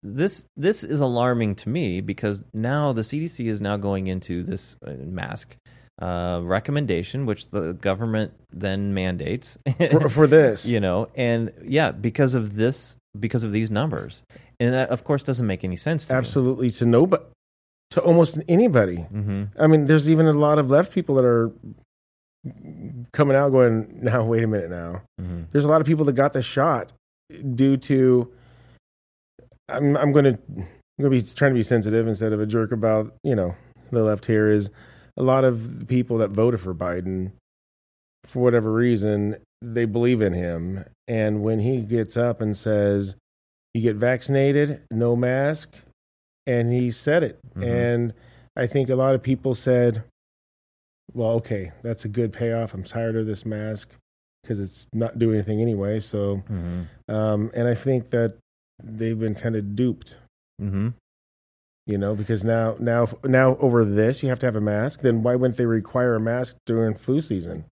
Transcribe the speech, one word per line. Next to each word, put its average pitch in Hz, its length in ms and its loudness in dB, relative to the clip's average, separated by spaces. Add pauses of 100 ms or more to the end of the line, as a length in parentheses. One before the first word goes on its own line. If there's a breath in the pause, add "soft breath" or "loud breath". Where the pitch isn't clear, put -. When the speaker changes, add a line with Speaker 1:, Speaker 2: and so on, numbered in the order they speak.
Speaker 1:
this, 135 440 -6 (100)
this 185 280 -2
is 143 160 -2
alarming 120 560 0
to - 120 -10
me 110 320 -2
because 101 420 -4 (120)
now 135 400 -2
the 113 100 -4
C 147 160 -6
D 165 80 -6
C 120 200 -6
is 107 120 -4
now 104 160 -2
going 98 300 -2
into 90 360 -6
this, 95 320 -10 (120)
uh, 71 60 -12 (120)
mask, - 500 -10 (460 soft breath)
uh, 87 420 -4
recommendation, 107 840 -2
which - 240 -6
the 90 240 -4
government 107 580 -2 (200)
then 98 420 -4
mandates. 92 640 -4 (180)
<laughs> 156 140 2
Speaker 2:
For, 151 180 6
for 143 180 6
this. 135 380 6
Speaker 1:
You 117 160 0
know, 95 340 0
and 117 380 -2 (100)
yeah, 135 280 0
because 120 440 0
of 107 220 -2
this, 117 400 -2 (240)
because 113 240 -2
of 104 80 -4
these 110 180 0
numbers. 101 520 -4 (360 soft breath)
And 120 140 2
that, 127 160 0
of 120 160 -4
course, 143 180 0
doesn't 123 240 -2
make 95 160 -2
any 92 140 -4
sense 160 300 -4
to 131 80 -2
me. 127 40 2
Speaker 2:
Absolutely 127 520 0
to 120 160 -2
nobody, 147 360 4 (680)
to 180 100 0
almost 165 380 6 (100)
anybody. 151 480 4 (160)
Speaker 1:
Mm-hmm. 101 320 -4 (160)
Speaker 2:
I 156 60 6
mean, 151 200 6
there's 151 240 4
even 160 160 6
a 156 60 4
lot 147 260 4
of 135 120 0
left 147 220 4
people 160 240 -2
that 131 80 4
are 117 260 4 (1600)
coming 143 240 2
out 139 140 4
going, 117 520 2
"Now, 117 220 0
wait 113 180 2
a 113 40 2
minute 98 240 -2
now." 87 320 -10 (180)
Speaker 1:
Mm-hmm. 87 220 -8 (100)
Speaker 2:
There's 143 120 2
a 147 40 2
lot 156 120 6
of 135 60 -2
people 156 200 2
that 139 80 2
got 139 180 2
the 131 100 -2
shot 135 500 -2 (640)
due 135 220 4
to, 127 540 2 (1400 soft breath)
I'm, 143 280 2
I'm 143 160 2
gonna, 139 260 4 (180)
I'm 95 100 -10 (340 loud breath)
gonna 139 100 2
be 127 120 4
trying 139 300 0
to 123 60 2
be 113 40 2
sensitive 113 440 2
instead 110 260 -2
of 107 80 0
a 107 60 0
jerk 110 260 0
about, 110 500 0
you 139 120 0
know, 90 200 0 (360 soft breath)
the 117 120 2
left 107 240 0
here, 107 240 4
is 104 200 2 (460 soft breath)
a - 60 -2
lot 131 220 4
of 117 440 -2
people 123 300 0
that 104 120 2
voted 110 300 2
for 92 140 -8
Biden, 92 580 -6 (920)
for 123 160 -4
whatever 117 300 2
reason, 107 640 0 (260)
they 120 220 -2
believe 117 380 2
in 95 100 2
him. 87 520 -6 (240)
And 107 340 -2
when 110 180 0
he 123 200 -2
gets 110 360 -4
up 120 240 -2
and 107 160 -4
says, 101 580 0 (600)
"You 113 80 -2
get 110 140 0
vaccinated, 139 920 0
no 120 260 0
mask," 135 580 -2 (720)
and 120 260 0
he 123 200 0
said 156 320 0
it. - 160 -8 (100)
Speaker 1:
Mm-hmm. 95 120 -10
Speaker 2:
And 120 520 0 (420 soft breath)
I 123 120 -2
think 135 220 0
a 127 60 2
lot 131 180 2
of 131 80 -2
people 131 320 -2
said, 120 480 2 (1120)
"Well, 113 180 0
okay, 104 400 -4 (100)
that's 117 220 -8
a 110 40 -6
good 110 240 -2
payoff. 117 420 -4
I'm 95 100 -10
tired 113 320 -4
of 110 100 -2
this 107 200 -8
mask 107 420 -8 (580)
'cause 107 140 -4
it's - 320 -12
not 113 260 -2
doing 113 180 2
anything 107 260 -2
anyway." 107 380 -2
So, 101 500 -4
Speaker 1:
Mm-hmm. 87 320 -6 (320 loud breath)
Speaker 2:
um, 107 400 -2
and 120 140 0
I 117 60 2
think 127 360 -2
that 117 260 0 (460)
they've 113 360 -6
been 110 180 -2
kinda 113 260 -4
duped. 104 540 -4 (440)
Speaker 1:
Mm-hmm. 101 280 -4 (1000)
Speaker 2:
You 101 120 -2
know, 101 180 -2
because 104 260 -2
now, 113 380 0
now, 117 260 2 (180)
now 131 340 4
over 120 260 4
this, 107 380 2
you 139 80 -2
have 127 100 -4
to 131 60 -2
have 110 100 -2
a 107 40 -2
mask. 104 420 -2
Then 117 200 2
why 123 140 2
wouldn't 127 200 0
they 123 100 0
require 117 500 0
a 110 40 -2
mask 120 360 -4 (100)
during 113 300 0
flu 139 240 -2
season? 85 440 -8 (120)